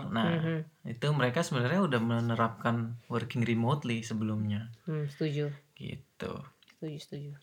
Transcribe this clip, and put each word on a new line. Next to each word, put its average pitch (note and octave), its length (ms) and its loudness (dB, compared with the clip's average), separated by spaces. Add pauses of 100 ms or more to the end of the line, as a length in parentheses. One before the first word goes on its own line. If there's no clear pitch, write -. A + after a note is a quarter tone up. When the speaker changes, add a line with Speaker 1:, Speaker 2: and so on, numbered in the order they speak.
(140)
Speaker 1:
nah, A2+ 160 2
Speaker 2:
Mhm. D#3+ 640 -2
Speaker 1:
itu C#3+ 160 -4
mereka C3 320 4
sebenarnya D3+ 400 2
udah C3 180 4
menerapkan A#2 960 2 (140)
working A#2 320 0
remotely A#2 580 2
sebelumnya. G#2+ 680 -2 (160)
Speaker 2:
Hmm, D3+ 240 -2
setuju. D3 400 -2 (240)
Speaker 1:
Gitu. - 580 -10 (460)
Speaker 2:
Setuju, D#3 240 -8
setuju. C#3+ 300 -10 (100)